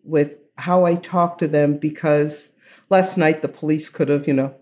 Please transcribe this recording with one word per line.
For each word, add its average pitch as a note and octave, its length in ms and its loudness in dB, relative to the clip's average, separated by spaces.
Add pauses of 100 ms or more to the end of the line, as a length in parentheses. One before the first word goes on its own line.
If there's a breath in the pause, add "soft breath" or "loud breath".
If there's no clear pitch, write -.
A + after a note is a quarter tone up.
with D3 320 -2 (220)
how F3+ 260 2
I E3+ 120 2
talk F3 420 -2
to E3 100 -2
them, D3 300 2
because D3 720 -2 (380 soft breath)
last F#3 260 2
night D#3+ 260 2
the F3+ 60 -4
police D3+ 420 -4
could C#3+ 200 -2
have, C#3+ 180 0
you D3 60 0
know, C3+ 280 -2